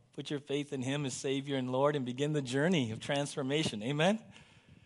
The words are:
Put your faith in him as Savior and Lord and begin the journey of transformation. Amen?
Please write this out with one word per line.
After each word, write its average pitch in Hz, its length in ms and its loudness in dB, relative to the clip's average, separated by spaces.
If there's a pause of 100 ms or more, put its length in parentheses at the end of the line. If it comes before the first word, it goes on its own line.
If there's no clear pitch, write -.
(120)
Put 143 160 -10
your 147 120 -4
faith 143 340 -4
in 127 80 -4
him 139 240 -2
as 123 80 -4
Savior 139 420 -2
and 127 160 -2
Lord 143 240 4
and 131 80 -2
begin 139 300 -2
the 147 80 0
journey 135 480 2
of 113 100 -6
transformation. 143 840 -2
Amen? 156 360 4 (680)